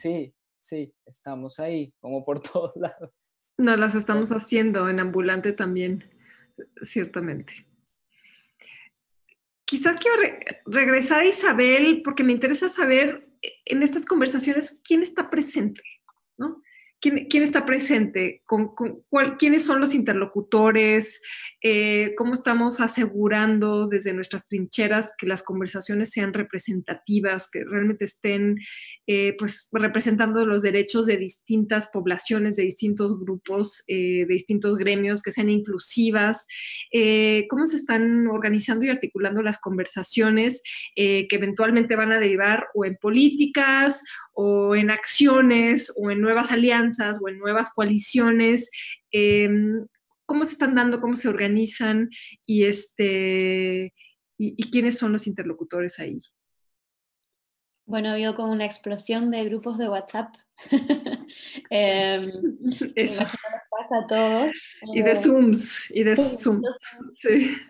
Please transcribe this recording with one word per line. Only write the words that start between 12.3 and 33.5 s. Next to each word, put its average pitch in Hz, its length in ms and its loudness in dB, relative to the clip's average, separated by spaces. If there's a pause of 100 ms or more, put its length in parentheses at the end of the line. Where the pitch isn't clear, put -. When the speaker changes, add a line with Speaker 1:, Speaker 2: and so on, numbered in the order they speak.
Speaker 2:
interesa 277 380 0
saber, 285 580 0 (140)
eh, - 100 -14 (140)
en 277 180 0
estas 302 220 0
conversaciones, 277 800 0
¿quién 330 180 2
está 359 280 -4
presente? 269 520 -4 (560)
¿No? 294 240 -8 (380)
¿Quién, 285 300 0
quién 294 140 4
está 294 200 2
presente? 233 840 0
¿Con, 214 260 -2
con - 360 -8
cuál, 277 280 2
quiénes 302 260 4
son 277 160 2
los 277 140 2
interlocutores? 214 1300 2 (400)
Eh, 208 560 0
¿cómo 240 160 -2
estamos 240 460 0
asegurando 214 1080 0
desde 196 260 -2
nuestras 185 340 -8
trincheras 214 680 -2
que 185 120 -8
las 190 160 -4
conversaciones 196 680 -6
sean 196 240 -4
representativas, 190 1160 -4
que 175 140 -8
realmente 208 400 -2
estén, 202 520 -2 (480)
eh, 202 320 0
pues, 208 340 -8
representando 220 760 0
los 202 160 0
derechos 202 420 0
de 214 120 2
distintas 214 680 -2
poblaciones, 202 680 -2
de 196 80 -2
distintos 202 560 -2
grupos, 190 680 -6